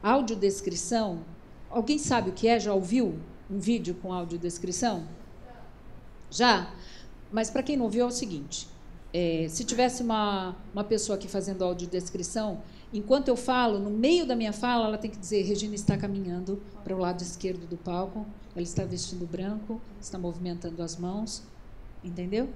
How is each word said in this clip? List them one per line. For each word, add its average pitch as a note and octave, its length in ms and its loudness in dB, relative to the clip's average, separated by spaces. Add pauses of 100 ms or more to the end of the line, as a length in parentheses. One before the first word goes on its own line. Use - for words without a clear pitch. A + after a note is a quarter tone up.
Audiodescrição, G3+ 1160 2 (480)
alguém C4+ 300 2
sabe A3+ 320 4
o - 20 -8
que A3 140 2
é? A#3 140 8
Já G#3 120 2
ouviu F#3+ 460 4 (320)
um G3 80 -2
vídeo F3+ 420 2
com F#3 120 -4
audiodescrição? F3 920 -2 (1300)
Já? A3+ 420 6 (600)
Mas A3 180 2
pra C4 120 2
quem D4 140 0
não B3 80 4
ouviu A3+ 200 4
é B3 40 2
o - 20 0
seguinte, F3 580 -6 (440)
é, E3 360 2
se G#3+ 160 -4
tivesse B3 380 4
uma, G3+ 520 2 (180)
uma G3+ 120 -2
pessoa G#3 320 2
aqui G3+ 100 -6
fazendo F#3 380 0
audiodescrição, F3+ 1000 -2 (300)
enquanto C4 360 4
eu A#3+ 80 6
falo, B3 420 4
no G#3 120 0
meio C#4+ 360 6
da B3 100 2
minha G#3+ 160 0
fala, A#3+ 340 4
ela G#3+ 120 0
tem A3 120 -4
que - 80 -12
dizer, G#3 240 2
"Regina G#3 320 0
está G3+ 220 4
caminhando G3 640 -2 (220)
para F#3+ 100 -2
o F#3 40 0
lado F3+ 240 0
esquerdo F3 440 -6
do E3+ 100 -8
palco, F#3 500 -4 (280)
ela F3 80 -4
está F3+ 220 -2
vestindo F3 420 -4
branco, G#3 540 -4 (200)
está - 180 -8
movimentando F3 640 -4
as E3 140 -6
mãos", F#3+ 460 -4 (640)
entendeu? F3+ 500 0